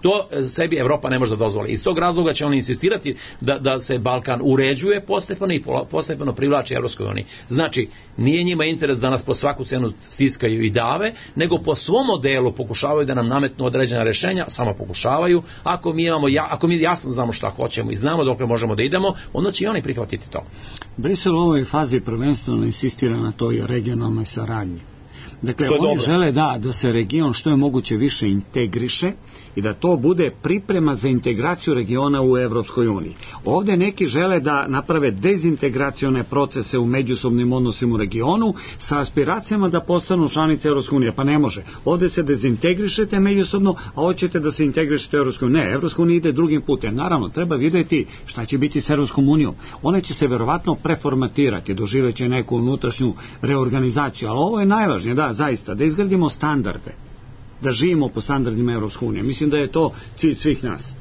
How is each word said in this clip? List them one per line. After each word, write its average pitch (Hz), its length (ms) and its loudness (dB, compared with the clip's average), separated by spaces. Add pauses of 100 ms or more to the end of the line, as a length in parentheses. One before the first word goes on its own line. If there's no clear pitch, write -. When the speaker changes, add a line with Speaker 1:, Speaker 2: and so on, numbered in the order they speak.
Speaker 1:
To, 196 300 2
e, 143 120 -2
sebi 156 340 -2
Evropa 139 340 0
ne 127 80 0
može 123 120 2
da 110 60 -2
dozvoli. 107 340 -2
Iz 110 140 -4
tog 175 140 2
razloga 165 340 2
će 147 140 -2
oni 143 100 2
insistirati 135 600 0 (240)
da, 131 180 0
da 131 220 0
se 123 180 -2
Balkan 123 440 -2
uređuje 139 580 4
postepeno 196 540 -2
i 143 80 -2
pola-, 127 220 -2
postepeno 147 480 -4
privlači 139 420 0
Evropskoj 120 320 -4
uniji. 101 180 -4 (240)
Znači, 131 400 0 (280)
nije 143 260 4
njima 175 220 2
interes 156 340 0
da 127 120 0
nas 127 120 0
po 131 120 -2
svaku 143 300 -2
cenu 127 360 -2
stiskaju 123 640 0
i 110 80 2
dave, 131 420 0 (240)
nego 165 220 2
po 143 160 0
svom 226 320 0
modelu 135 460 2
pokušavaju 139 540 0
da 131 80 -2
nam 117 140 0
nametnu 135 380 0
određena 120 360 0
rešenja, 175 460 0
samo 113 260 -2
pokušavaju. 147 680 0 (200)
Ako 175 300 -2
mi 165 120 0
imamo 156 240 2
ja-, 147 220 2
ako 156 160 0
mi 170 140 4
jasno 165 320 0
znamo 120 200 0
šta 107 180 -2
hoćemo 113 420 -4
i 104 40 -4
znamo 147 280 0
dokle 123 220 0
možemo 113 280 0
da 107 80 0
idemo, 185 320 0 (180)
onda 185 180 0
će 202 140 -2
i 202 40 0
oni 214 140 -2
prihvatiti - 480 -6
to. - 120 -8 (540)
Speaker 2:
Brisel 175 400 0
u - 20 2
ovoj 160 260 4
fazi 135 360 0
prvenstveno 117 640 0
insistira 117 520 0
na 113 160 -2
toj 117 340 -2
regionalnoj 117 580 -2
saradnji. 107 560 -6 (640)
Dakle, 127 240 -2
Speaker 1:
Što 147 80 4
je 147 60 4
Speaker 2:
oni 151 80 2
Speaker 1:
dobro. 147 160 0
Speaker 2:
žele 165 280 2
da, 135 260 2
da 120 140 -4
se 120 200 0
region 117 400 2
što - 180 -2
je 147 60 6
moguće 131 400 2
više 120 320 0
integriše 113 840 0 (440)
i 101 60 -2
da 104 120 -2
to 175 220 2
bude 156 340 2 (120)
priprema 170 520 2
za 113 140 -2
integraciju 131 680 0
regiona 131 480 0
u 127 160 4
Evropskoj 120 500 0
uniji. 90 260 -2 (300)
Ovde 190 320 2
neki 196 300 2
žele 165 340 2
da 143 280 0
naprave 139 420 0
dezintegracione 139 1120 0
procese 135 540 -2
u 120 80 2
međusobnim 123 640 0
odnosima 123 420 0
u - 20 0
regionu 123 580 0 (240)
sa 147 220 -2
aspiracijama 185 680 0
da 170 120 2
postanu 175 480 2
članice 156 400 2
Evropske 139 260 0
unije. 123 180 2
Pa 135 120 -2
ne 143 140 4
može. 101 240 0 (220)
Ovde 175 240 2
se - 140 0
dezintegrišete 170 960 2
međusobno, 196 540 4 (200)
a 135 60 -4
hoćete 175 400 0
da 151 100 0
se 151 140 0
integrišete 147 520 0
u 147 40 4
Evropsku 131 260 0
uniju. 135 120 4
Ne, 104 140 2
Evropska 143 300 0
unija 170 140 4
ide 165 160 2
drugim 151 300 2
putem. 120 320 -2
Naravno, 139 340 0
treba 165 280 -2
videti 160 500 2 (200)
šta - 180 -8
će 135 140 -2
biti 147 220 0
s - 100 -4
Evropskom 139 380 2
unijom. 147 260 4 (280)
Ona 180 180 2
će - 140 -6
se 147 120 0
verovatno 131 480 0
preformatirati, 131 1000 0
doživeće 120 540 0
neku 123 280 0
unutrašnju 120 580 0 (280)
reorganizaciju, 131 840 0
ali 113 100 -2
ovo 208 220 0
je 196 60 4
najvažnije, 151 480 2
da, 139 180 0
zaista, 117 420 -2
da 110 100 0
izgradimo 180 460 2
standarde, 139 640 -4 (680)
da 131 100 0
živimo 151 360 2
po 113 120 -6
standardima 120 520 0
Evropske 107 320 -4
unije. 107 180 -4
Mislim 135 280 0
da 147 80 2
je 143 80 0
to 156 260 0 (240)
cilj 156 180 2
svih 147 300 -2
nas. 95 360 -8